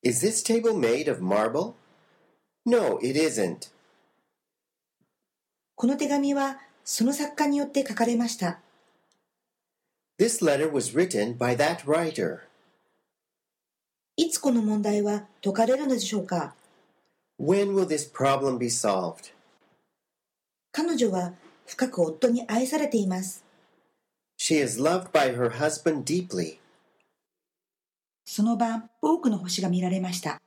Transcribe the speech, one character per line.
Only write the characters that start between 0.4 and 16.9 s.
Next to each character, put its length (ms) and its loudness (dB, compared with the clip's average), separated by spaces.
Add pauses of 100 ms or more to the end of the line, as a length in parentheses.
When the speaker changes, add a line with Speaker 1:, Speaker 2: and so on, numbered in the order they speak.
Speaker 1:
table 340 2
made 340 2
of 100 -4
marble? 520 0 (920)
No, 320 4
it 220 0
isn't. 520 0 (2000)
Speaker 2:
こ 120 0
の 100 2
手 100 -2
紙 260 0
は 260 -2 (240)
そ 200 -2
の 100 2
作 220 -6
家 120 2
に 100 2
よ 80 0
っ 40 -12
て 180 0
書 80 -8
か 100 2
れ 100 0
ま 120 0
し 100 -6
た。 220 -4 (1600)
Speaker 1:
This 240 2
letter 280 2
was 240 -2
written 420 0
by 200 0
that 280 0
writer. 560 -2 (1800)
Speaker 2:
い 120 2
つ 100 -4
こ 120 0
の 100 2
問 200 0
題 200 0
は 240 -2 (180)
解 100 0
か 120 2
れ 120 2
る 100 -4
の 60 2
で 60 -2
し 160 -6
ょ 60 -2
う 60 -8
か？ 280 -4 (840)